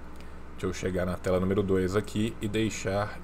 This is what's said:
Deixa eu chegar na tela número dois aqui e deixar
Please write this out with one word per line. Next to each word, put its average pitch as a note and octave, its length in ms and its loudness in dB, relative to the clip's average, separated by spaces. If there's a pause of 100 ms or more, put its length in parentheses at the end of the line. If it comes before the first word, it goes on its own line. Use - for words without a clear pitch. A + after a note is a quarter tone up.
(520)
Deixa - 140 -4
eu F2+ 80 -2
chegar F2+ 320 0
na F2+ 100 -2
tela F#2 240 2
número F#2+ 220 4
dois F#2 340 4
aqui G#2+ 420 0
e A2 80 -2
deixar G#2 760 0